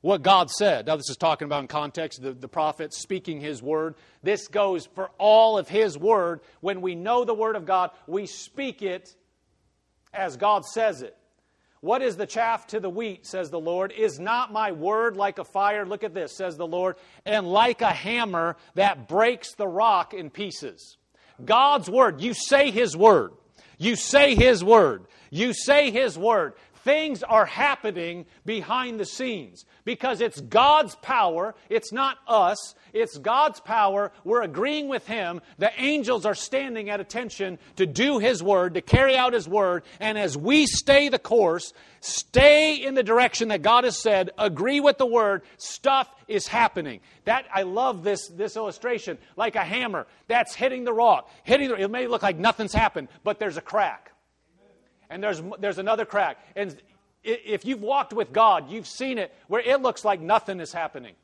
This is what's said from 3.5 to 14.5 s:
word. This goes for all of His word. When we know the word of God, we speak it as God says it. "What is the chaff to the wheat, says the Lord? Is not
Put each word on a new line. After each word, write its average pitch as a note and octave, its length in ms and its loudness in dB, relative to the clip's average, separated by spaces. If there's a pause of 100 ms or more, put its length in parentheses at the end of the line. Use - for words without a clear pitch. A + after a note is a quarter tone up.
word. D#3 320 -4 (260)
This G3+ 280 -4
goes G3 360 -2
for F#3+ 320 -12
all A3 400 6
of F#3 120 -4
His G3+ 280 0
word. F3 440 0 (180)
When F#3 220 -6
we F3+ 120 -4
know G#3+ 300 0
the A#3+ 100 -2
word A3 220 -2
of F3+ 100 -10
God, F#3 260 0 (140)
we F#3+ 220 -6
speak - 540 -10
it F3+ 340 -10 (1000)
as F#3 220 -6
God G3 300 0
says G#3+ 360 -2
it. A#2 140 -14 (640)
"What A3+ 220 -2
is A#3 160 -2
the G3 80 -4
chaff A3+ 420 -4
to G#3+ 140 -8
the F#3+ 80 -6
wheat, G3 360 -8
says F3+ 240 -8
the E3+ 120 -6
Lord? F3+ 320 -4
Is G#3 260 -2
not A3+ 320 -4